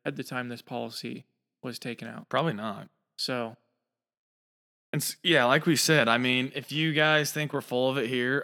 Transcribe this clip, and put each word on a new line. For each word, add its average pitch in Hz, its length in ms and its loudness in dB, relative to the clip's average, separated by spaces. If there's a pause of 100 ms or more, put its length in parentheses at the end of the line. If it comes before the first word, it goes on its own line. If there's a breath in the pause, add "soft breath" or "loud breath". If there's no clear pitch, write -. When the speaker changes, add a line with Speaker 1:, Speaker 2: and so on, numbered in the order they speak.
Speaker 1:
at 147 120 -6
the 135 80 -8
time 127 240 -8
this 120 140 -12
policy 120 640 -10 (380)
was 123 160 -10
taken 117 300 -10
out. 113 200 -16
Speaker 2:
Probably 139 260 0
not. 101 340 -8 (300)
Speaker 1:
So. 120 380 -4 (1400)
Speaker 2:
And 151 100 -2
s-, - 200 -6
yeah, 147 220 4
like 143 220 4
we 160 100 6
said, 147 320 4
I 117 80 6
mean, 127 380 0
if 139 180 -10
you 156 220 0
guys 151 380 4
think 151 200 -4
we're 139 80 -2
full 127 300 0
of 135 80 -2
it 117 100 -2
here, 127 360 0